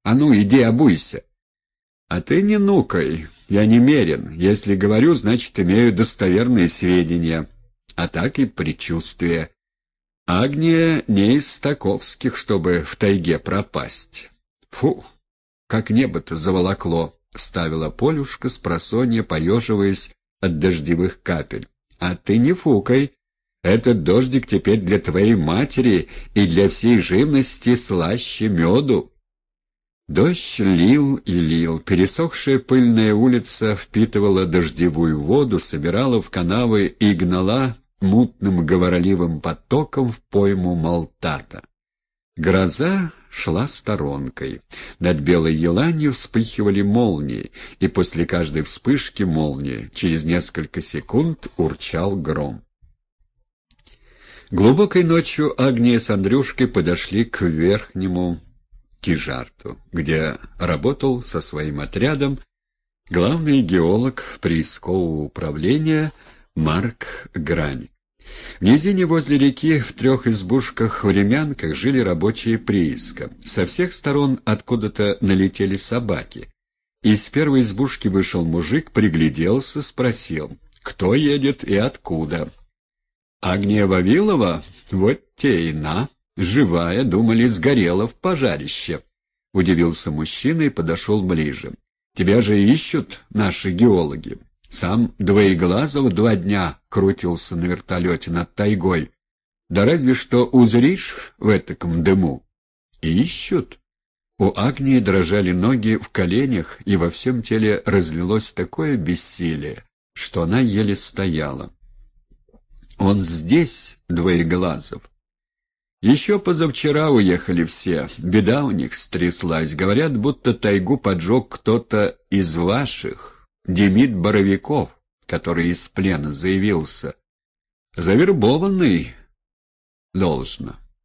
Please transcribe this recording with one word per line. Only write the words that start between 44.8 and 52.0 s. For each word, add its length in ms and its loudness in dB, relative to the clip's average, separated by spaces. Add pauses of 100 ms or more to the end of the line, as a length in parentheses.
Над 200 0
белой 360 2
еланью 580 0
вспыхивали 720 -2
молнии, 680 -2 (280)
и 80 0
после 380 -2
каждой 360 -4
вспышки 600 -4
молнии 720 -4
через 300 -2
несколько 560 -4
секунд 760 -4
урчал 600 -4